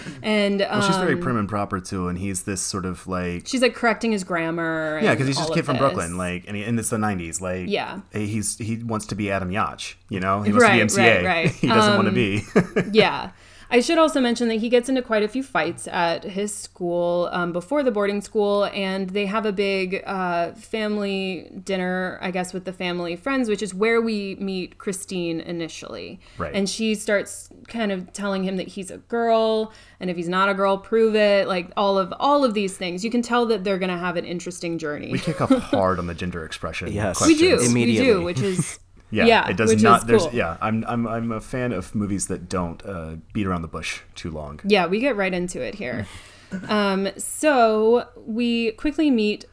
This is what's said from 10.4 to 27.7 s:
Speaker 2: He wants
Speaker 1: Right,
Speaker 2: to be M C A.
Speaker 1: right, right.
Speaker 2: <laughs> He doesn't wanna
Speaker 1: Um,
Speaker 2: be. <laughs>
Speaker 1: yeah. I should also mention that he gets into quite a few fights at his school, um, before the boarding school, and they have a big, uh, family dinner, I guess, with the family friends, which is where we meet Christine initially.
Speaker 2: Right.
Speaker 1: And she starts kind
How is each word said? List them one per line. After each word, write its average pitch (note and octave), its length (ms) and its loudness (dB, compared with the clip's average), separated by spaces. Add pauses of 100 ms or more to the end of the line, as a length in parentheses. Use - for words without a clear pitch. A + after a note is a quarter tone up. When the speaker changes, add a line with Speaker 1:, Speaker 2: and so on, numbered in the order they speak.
Speaker 2:
He G#2 80 2
wants B2 140 6
Speaker 1:
Right, - 80 6
Speaker 2:
to - 40 4
be A2+ 60 6
M A2 60 4
C - 140 2
A. A3+ 160 8
Speaker 1:
right, F3+ 60 2
right. E3+ 260 2
Speaker 2:
<laughs> - 40 -10
He D3 140 0
doesn't G#3+ 280 6
wanna - 120 2
Speaker 1:
Um, F#2+ 80 0
Speaker 2:
be. G#2+ 260 2 (260)
<laughs> G3 240 -2
Speaker 1:
yeah. F#3 380 4 (420)
I A#3+ 60 6
should D#4+ 200 4
also D4+ 220 4
mention A#3+ 280 2
that A3+ 80 0
he A3+ 120 -2
gets A#3+ 200 2
into C4 120 2
quite A3 220 0
a G#3+ 60 0
few C4+ 160 -4
fights E3+ 420 -2
at E3+ 380 0
his G3+ 280 -4
school, F3 800 -2
um, F3 220 -2
before C4 320 -2
the B3+ 80 4
boarding G3+ 280 0
school, G3+ 440 2 (100)
and F#3+ 360 -2
they G3+ 160 -2
have G#3+ 200 -2
a G#3 60 0
big, F#3+ 540 0
uh, F3 480 -2
family G3+ 960 -4 (140)
dinner, F#3 580 -2
I F#3 120 -6
guess, F3+ 200 -4
with F3+ 120 -8
the F#3+ 80 -8
family F3 420 -4
friends, C4 340 -2
which G#3 140 0
is F#3+ 100 -6
where A3+ 280 2
we G#3 400 -2
meet F#3+ 380 -6
Christine F3 640 -4
initially. D#3+ 800 -10 (180)
Speaker 2:
Right. - 160 -6
Speaker 1:
And G3 160 0
she A3 280 0
starts - 520 -2 (200)
kind A3 240 -2